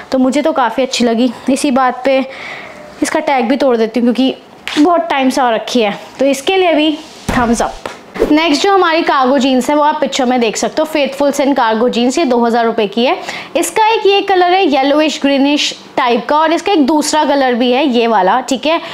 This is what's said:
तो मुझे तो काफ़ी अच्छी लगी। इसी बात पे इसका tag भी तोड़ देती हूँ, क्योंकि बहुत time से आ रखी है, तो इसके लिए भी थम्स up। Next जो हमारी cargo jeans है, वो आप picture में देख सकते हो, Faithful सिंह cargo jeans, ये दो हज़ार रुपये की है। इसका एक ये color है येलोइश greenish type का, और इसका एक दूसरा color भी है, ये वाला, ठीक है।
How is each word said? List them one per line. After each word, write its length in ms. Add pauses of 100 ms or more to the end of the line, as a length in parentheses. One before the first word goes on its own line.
(140)
तो 60
मुझे 240
तो 100
काफ़ी 300
अच्छी 220
लगी। 280 (180)
इसी 220
बात 320
पे 140 (840)
इसका 200
tag 260
भी 80
तोड़ 200
देती 240
हूँ, 120
क्योंकि 220 (440)
बहुत 320
time 200
से 100
आ 100
रखी 320
है, 160 (200)
तो 80
इसके 300
लिए 180
भी 220 (340)
थम्स 320
up। 200 (400)
Next 400
जो 100
हमारी 300
cargo 360
jeans 320
है, 60
वो 60
आप 180
picture 240
में 160
देख 160
सकते 260
हो, 40
Faithful 460
सिंह 220
cargo 340
jeans, 300
ये 60
दो 140
हज़ार 260
रुपये 240
की 160
है। 140 (380)
इसका 320
एक 180
ये 160
color 300
है 140
येलोइश 560
greenish 520 (220)
type 320
का, 80
और 160
इसका 200
एक 140
दूसरा 380
color 300
भी 180
है, 140
ये 200
वाला, 360
ठीक 240
है। 140 (140)